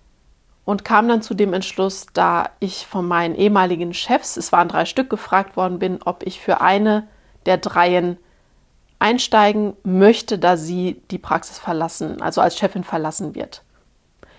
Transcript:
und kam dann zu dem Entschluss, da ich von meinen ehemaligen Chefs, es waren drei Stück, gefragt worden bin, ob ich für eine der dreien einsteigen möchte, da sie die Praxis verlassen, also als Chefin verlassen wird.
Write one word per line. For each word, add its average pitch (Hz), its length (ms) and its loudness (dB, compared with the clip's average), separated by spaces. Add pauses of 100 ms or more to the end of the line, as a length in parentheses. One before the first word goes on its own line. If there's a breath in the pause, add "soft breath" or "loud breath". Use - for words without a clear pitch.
(640 soft breath)
und 196 200 -2
kam 226 240 2
dann 226 140 2
zu 226 120 -8
dem 196 200 0
Entschluss, 190 580 -4
da 175 380 0 (100)
ich - 260 -8
von 180 220 -4
meinen 170 260 0
ehemaligen 180 600 2
Chefs, - 420 -2
es - 160 -4
waren 170 160 4
drei 165 160 0
Stück, - 260 -4
gefragt 196 460 -2
worden 180 220 -2
bin, 185 260 -2
ob - 200 -6
ich - 160 -10
für - 200 0
eine 214 480 2 (380 soft breath)
der 185 100 4
dreien 175 600 0 (800)
einsteigen 208 760 2 (100)
möchte, 196 560 4
da 175 180 4
sie 175 540 -6
die 180 80 -6
Praxis - 400 -6
verlassen, 160 640 -6
also - 220 -2
als - 160 0
Chefin 185 260 -4
verlassen 156 500 -6
wird. - 280 -12 (760 soft breath)